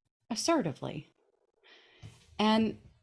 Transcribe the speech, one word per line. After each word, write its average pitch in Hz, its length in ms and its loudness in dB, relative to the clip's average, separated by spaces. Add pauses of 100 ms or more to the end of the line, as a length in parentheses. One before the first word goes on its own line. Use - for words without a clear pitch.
(300)
assertively. 202 800 -2 (1300)
And 220 400 2 (260)